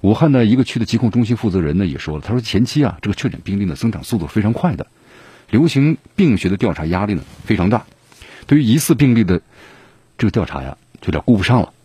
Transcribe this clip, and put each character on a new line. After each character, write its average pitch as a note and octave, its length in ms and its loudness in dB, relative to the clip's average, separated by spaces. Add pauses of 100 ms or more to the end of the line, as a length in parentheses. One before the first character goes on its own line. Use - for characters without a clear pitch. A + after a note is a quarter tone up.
武 G2 120 4
汉 D#3 180 2
的 B2+ 140 4
一 G#2+ 100 4
个 C3 80 2
区 - 160 -4
的 A2 60 -2
疾 - 120 -2
控 A#2 140 0
中 A#2 140 2
心 A#2 100 -2
负 A2 140 -2
责 F#2 100 0
人 D#2 180 0
呢 G2 80 0
也 C#2+ 120 -4
说 D#2 200 -8
了， C#2+ 80 -10
他 G2+ 60 -6
说 B2 80 0
前 A2+ 240 0
期 D3+ 200 0
啊， B2 180 -2
这 G#2 80 -4
个 G2 60 0
确 - 140 -6
诊 - 140 -12
病 G2+ 160 -4
例 G2+ 60 -2
呢 D#2 100 -4
增 A2+ 160 -2
长 D2+ 120 -8
速 - 140 -4
度 E2 100 -4
非 A2 140 -2
常 G#2+ 120 0
快 D3+ 220 0
的， - 120 -10 (640)
流 C#3+ 180 4
行 D3 300 2 (180)
病 D3 220 4
学 F2+ 120 -2
的 F#2+ 80 -2
调 G2 160 -2
查 D#2 120 -8
压 F2+ 200 -2
力 G#2 100 -2
呢 E2 80 -6 (200)
非 A2 120 0
常 F#2 140 0
大， A#2 160 -2 (600)
对 C#3+ 140 4
于 D3+ 40 0
疑 A#2 140 4
似 D3+ 160 0
病 B2 220 4
例 A2+ 80 4
的 F2 180 0 (760)
这 A#2 100 0
个 F#2+ 40 0
调 G2 140 -2
查 C#2+ 160 -10
呀， C2 160 -12 (240)
就 - 60 -8
有 - 40 -4
点 D#2 140 -4
顾 A#2+ 120 4
不 F#2+ 60 0
上 A#2+ 180 2
了 - 120 -6 (120)